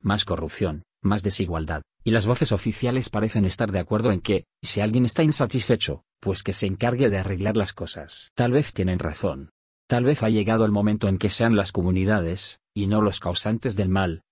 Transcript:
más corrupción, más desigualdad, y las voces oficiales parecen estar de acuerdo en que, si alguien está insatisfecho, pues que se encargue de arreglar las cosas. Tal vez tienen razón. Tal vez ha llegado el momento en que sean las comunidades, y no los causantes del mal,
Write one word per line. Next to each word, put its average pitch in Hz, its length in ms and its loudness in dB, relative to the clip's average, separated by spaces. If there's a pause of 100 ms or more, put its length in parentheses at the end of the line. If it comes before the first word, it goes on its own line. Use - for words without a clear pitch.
más 101 240 0
corrupción, 80 580 -4 (200)
más 101 200 2
desigualdad, 82 600 -4 (220)
y 107 60 0
las 110 160 4
voces 123 260 2
oficiales 120 560 -2
parecen 107 360 0
estar 101 260 0
de 95 80 0
acuerdo 107 340 0
en 95 80 0
que, 95 240 0 (160)
si - 200 -2
alguien 110 260 2
está 139 160 0
insatisfecho, 127 800 0 (160)
pues 95 240 -4
que 95 100 -4
se - 140 -2
encargue 120 420 0
de 98 100 2
arreglar 98 380 -2
las 101 160 0
cosas. - 640 -12
Tal 120 180 0
vez 143 220 0
tienen 92 240 0
razón. 76 520 -4 (360)
Tal 120 180 2
vez 143 180 2
ha 110 80 2
llegado 113 340 2
el 107 80 2
momento 104 360 2
en 98 80 2
que 98 140 0
sean 117 260 2
las 98 160 0
comunidades, 92 880 0 (140)
y 101 140 -2
no 107 120 2
los 101 200 2
causantes 104 560 -2
del 98 120 0
mal, 92 440 0